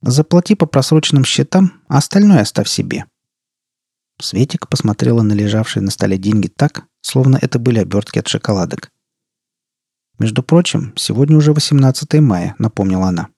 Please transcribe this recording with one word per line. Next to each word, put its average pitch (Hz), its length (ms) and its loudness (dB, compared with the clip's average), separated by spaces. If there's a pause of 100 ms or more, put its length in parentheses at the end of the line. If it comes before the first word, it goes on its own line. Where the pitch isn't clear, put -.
"Заплати 156 540 2
по 175 100 0
просроченным 147 580 2
счетам, 180 640 0
а 139 120 2
остальное 196 420 4
оставь - 260 -4
себе". - 380 -6 (1120)
Светик - 480 -4
посмотрела 117 540 0
на 104 120 0
лежавшие 104 480 -2
на 98 100 -4
столе 95 260 -2
деньги 101 320 -2
так, - 340 -4 (160)
словно 131 420 2
это 135 160 -4
были 117 220 0
обертки 98 400 -4
от - 80 -8
шоколадок. - 640 -6 (1300)
"Между 113 240 -2
прочим, 160 540 0
сегодня 143 400 2
уже 151 160 4
восемнадцатое 147 680 0
мая", 98 380 0
напомнила 95 500 -2
она. 87 300 -4